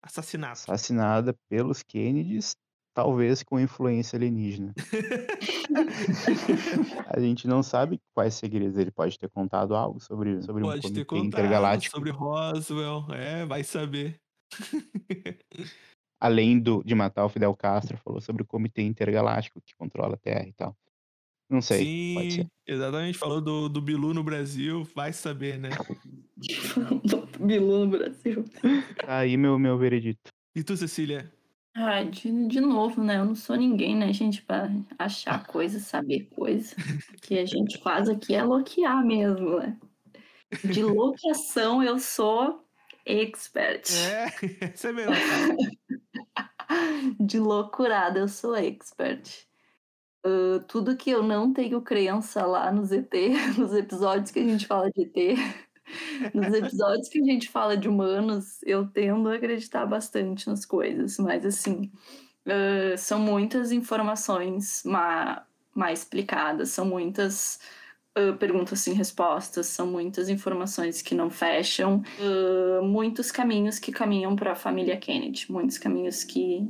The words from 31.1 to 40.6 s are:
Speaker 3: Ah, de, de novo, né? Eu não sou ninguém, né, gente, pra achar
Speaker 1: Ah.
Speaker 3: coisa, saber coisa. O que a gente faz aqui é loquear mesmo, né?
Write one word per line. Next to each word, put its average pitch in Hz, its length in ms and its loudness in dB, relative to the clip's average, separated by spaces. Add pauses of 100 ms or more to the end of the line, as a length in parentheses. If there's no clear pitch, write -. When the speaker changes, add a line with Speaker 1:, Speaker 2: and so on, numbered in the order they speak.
Speaker 3:
Ah, 214 300 0
de, 233 440 -2
de 254 120 0
novo, 226 420 2
né? 208 160 2
Eu 196 80 2
não 220 80 0
sou 240 220 -4
ninguém, 220 400 4
né, 202 160 2
gente, 202 300 0
pra 196 280 -2 (280)
achar - 380 -4
Speaker 1:
Ah. 202 80 -6
Speaker 3:
coisa, 202 360 -2
saber - 540 -4
coisa. 220 400 -2 (420)
O - 40 -20
que 190 180 -2
a 180 80 0
gente 202 360 -2
faz 190 260 2
aqui 208 260 0
é 214 80 2
loquear 269 600 2
mesmo, 196 540 2
né? - 180 -4 (880)